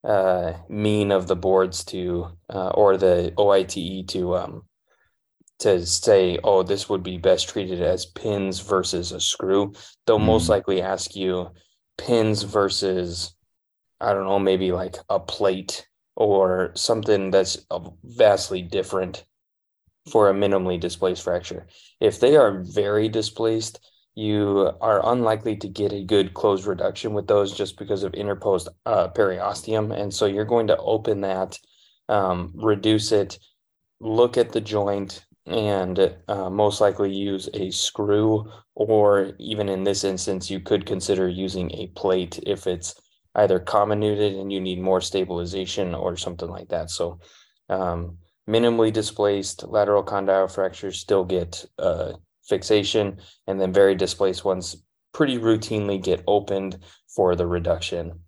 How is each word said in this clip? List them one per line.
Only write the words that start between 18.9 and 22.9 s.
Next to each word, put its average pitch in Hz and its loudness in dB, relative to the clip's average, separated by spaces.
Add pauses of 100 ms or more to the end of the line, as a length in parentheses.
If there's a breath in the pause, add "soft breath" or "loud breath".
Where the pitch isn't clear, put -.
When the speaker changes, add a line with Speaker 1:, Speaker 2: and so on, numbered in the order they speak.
Speaker 1:
for 104 6
a 98 4
minimally 95 0
displaced 90 -4
fracture. 87 -6 (320 soft breath)
If 107 2
they 135 6
are 101 6
very 104 0